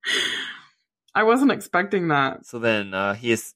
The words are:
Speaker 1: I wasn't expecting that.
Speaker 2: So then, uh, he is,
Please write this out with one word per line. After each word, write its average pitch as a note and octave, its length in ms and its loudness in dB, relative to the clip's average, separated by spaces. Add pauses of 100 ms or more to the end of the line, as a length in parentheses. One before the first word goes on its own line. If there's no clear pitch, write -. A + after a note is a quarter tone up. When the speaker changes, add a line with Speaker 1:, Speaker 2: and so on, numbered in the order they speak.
(1120)
Speaker 1:
I G#3 80 2
wasn't B3 300 4
expecting F#3 560 -2
that. C#3 360 0
Speaker 2:
So - 140 -14
then, A2 340 0
uh, G2 220 -2
he A#2 180 -2
is, - 240 -2